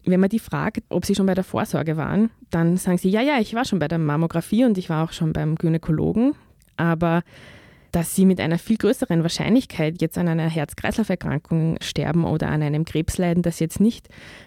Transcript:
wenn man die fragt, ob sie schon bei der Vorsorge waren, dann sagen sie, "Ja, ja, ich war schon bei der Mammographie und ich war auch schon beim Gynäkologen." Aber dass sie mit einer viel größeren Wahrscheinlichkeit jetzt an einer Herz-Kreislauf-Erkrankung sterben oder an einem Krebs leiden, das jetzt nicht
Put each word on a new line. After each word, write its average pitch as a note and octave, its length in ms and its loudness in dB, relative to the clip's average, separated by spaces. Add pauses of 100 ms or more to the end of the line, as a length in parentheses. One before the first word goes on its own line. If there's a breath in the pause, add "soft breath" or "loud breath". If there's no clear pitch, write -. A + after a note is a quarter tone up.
wenn F#3 160 4
man G3 100 4
die A3+ 80 0
fragt, D#3 520 -6
ob - 140 -2
sie G3+ 120 0
schon G3 100 2
bei F#3+ 80 2
der F#3 80 0
Vorsorge D#3+ 540 -2
waren, F3+ 340 0 (200)
dann E3+ 260 2
sagen F3+ 220 0
sie, F#3+ 100 0
"Ja, G#3+ 140 2
ja, C#4 180 2
ich G#3+ 140 -4
war G3+ 100 -2
schon F#3+ 160 -2
bei D3 80 -2
der E3 100 -2
Mammographie E3 680 0
und G#3+ 140 2
ich F#3 100 -6
war D#3+ 140 0
auch D#3+ 80 -2
schon D#3+ 220 -2
beim D#3 240 -2
Gynäkologen." E3 800 0 (420 soft breath)
Aber E3 480 2 (680 loud breath)
dass E3 240 -4
sie F#3+ 100 6
mit F#3 140 4
einer D#3+ 180 0
viel A3 180 -2
größeren G3+ 460 2
Wahrscheinlichkeit E3 800 0
jetzt D#3+ 160 -2
an F3 80 0
einer E3 220 0
Herz-Kreislauf-Erkrankung E3 1300 -2
sterben D#3 440 -2
oder D#3 240 0
an D3+ 120 0
einem D3+ 240 0
Krebs - 340 -4
leiden, F3 260 2
das E3+ 160 -2
jetzt D#3+ 180 -2
nicht A3 300 0 (380 loud breath)